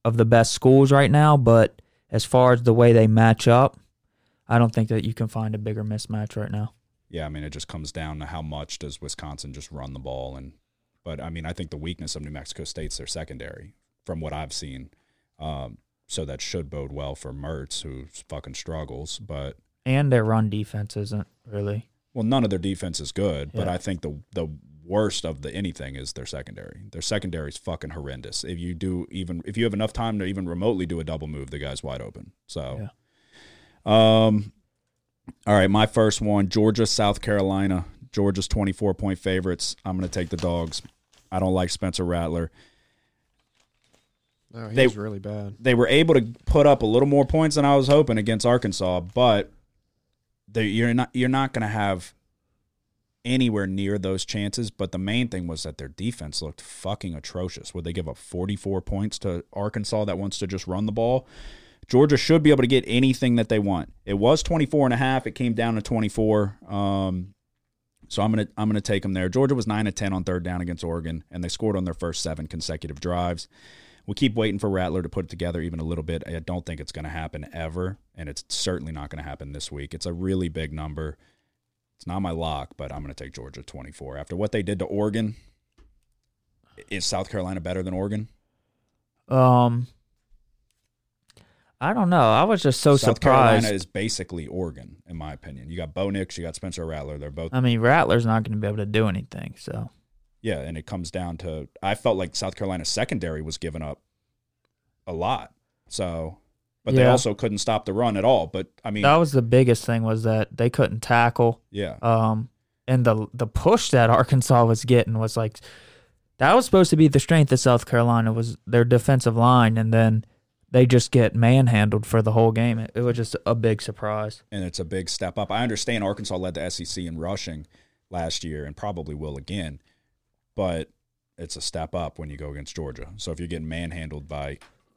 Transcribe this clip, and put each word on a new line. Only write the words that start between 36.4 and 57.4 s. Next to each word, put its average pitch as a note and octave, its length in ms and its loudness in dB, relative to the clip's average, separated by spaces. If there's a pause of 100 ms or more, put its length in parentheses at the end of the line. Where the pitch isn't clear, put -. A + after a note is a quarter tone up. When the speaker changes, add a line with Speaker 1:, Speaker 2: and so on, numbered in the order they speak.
Speaker 2:
Georgia, A2 380 2
South G2+ 340 0
Carolina. F#2+ 640 0 (280)
Georgia's G2 360 0
twenty-four G2 460 0
point F#2+ 240 -4
favorites. F#2 640 -4
I'm F#2 140 -4
gonna F#2 100 -4
take F2 220 -6
the F#2 80 -6
dogs. E2+ 420 -4 (500)
I F#2 80 -4
don't F#2 140 0
like F#2 160 0
Spencer F#2 380 -6
Rattler. E2+ 440 -2 (2000)
Speaker 3:
No, A2+ 160 -14
he's A2+ 80 -4
Speaker 2:
They C3 100 8
Speaker 3:
really G#2 320 -2
bad. G2+ 420 -10
Speaker 2:
They B2 140 2
were A#2+ 140 4
able D#3+ 260 6
to A#2 180 4 (140)
put D3 200 6
up C#3 160 6
a A2+ 40 2
little B2 220 4
more C#3+ 180 4
points D#3 300 2
than C#3+ 100 2
I C#3+ 100 6
was C3+ 120 4
hoping C#3+ 280 4
against A2 300 0
Arkansas, F#2+ 540 2
but G#2 520 2 (960)
they, A2 140 0
you're A2+ 300 0
not, B2 180 -2
you're B2 160 0
not C3+ 240 0
gonna A2+ 160 -2
have G2+ 460 -4 (1120)
anywhere A#2+ 400 0
near G2 320 -4
those F#2+ 260 -4
chances. G#2 460 -6
But F#2+ 220 -8
the F#2 60 -8
main A2 300 -2
thing F#2 180 -8
was D#2+ 180 -8
that D2+ 120 -12
their C#2 120 -14
defense D#2+ 520 -8
looked D2+ 220 -12
fucking F#2 520 -10
atrocious. - 600 -10